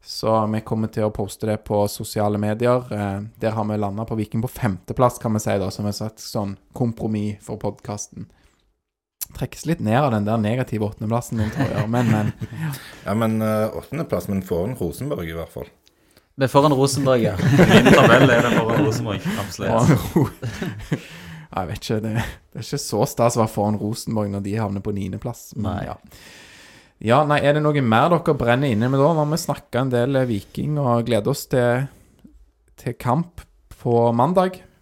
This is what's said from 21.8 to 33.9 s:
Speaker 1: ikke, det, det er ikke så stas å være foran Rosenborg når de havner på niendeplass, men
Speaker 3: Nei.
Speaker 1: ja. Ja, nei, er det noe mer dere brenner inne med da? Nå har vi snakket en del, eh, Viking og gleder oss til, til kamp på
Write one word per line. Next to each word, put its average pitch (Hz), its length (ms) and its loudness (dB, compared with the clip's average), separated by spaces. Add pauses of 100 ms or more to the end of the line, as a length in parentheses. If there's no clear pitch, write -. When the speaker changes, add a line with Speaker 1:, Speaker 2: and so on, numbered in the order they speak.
Speaker 1:
ikke, 110 220 -2
det, 107 100 -4 (400)
det - 80 -12
er 113 60 -10
ikke 143 160 -6
så 107 260 -2
stas 117 300 2
å 113 40 4
være 110 120 0
foran 107 260 0
Rosenborg 107 540 -4
når 101 100 -6
de 98 120 -4
havner 101 280 -4
på 107 80 -4
niendeplass, 101 540 -8 (100)
men 95 140 -4
Speaker 3:
Nei. 95 160 -4
Speaker 1:
ja. - 100 -10 (1040)
Ja, 120 240 4
nei, 147 180 2
er 143 140 4
det 151 80 0
noe 147 180 2
mer 123 300 4
dere 165 240 2
brenner 127 340 2
inne 110 180 2
med 135 120 2
da? 139 100 6
Nå 156 140 2
har 147 80 -2
vi 165 80 -2
snakket - 400 -4
en 131 100 0
del, 123 300 2
eh, 127 80 0
Viking 131 500 -4
og 120 300 2
gleder 120 240 0
oss - 160 -6
til, 123 400 2 (920)
til 120 160 -6
kamp 151 460 -2 (300)
på 120 260 0 (160)